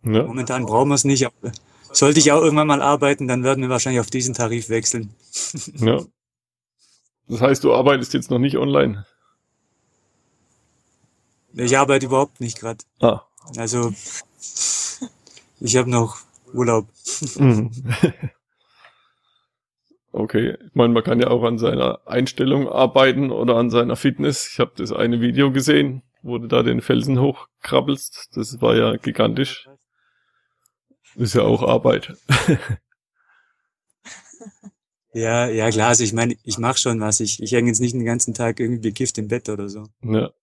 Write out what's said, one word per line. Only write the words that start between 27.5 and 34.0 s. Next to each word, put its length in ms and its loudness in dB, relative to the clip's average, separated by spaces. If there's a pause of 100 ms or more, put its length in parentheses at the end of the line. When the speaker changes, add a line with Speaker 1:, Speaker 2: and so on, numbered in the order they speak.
Speaker 1:
Das 280 -8
war 140 4
ja 200 2
gigantisch. 720 -4 (1500)
Ist 180 -4
ja 100 4
auch 200 2
Arbeit. 520 2 (320)
<laughs> 100 2 (2500)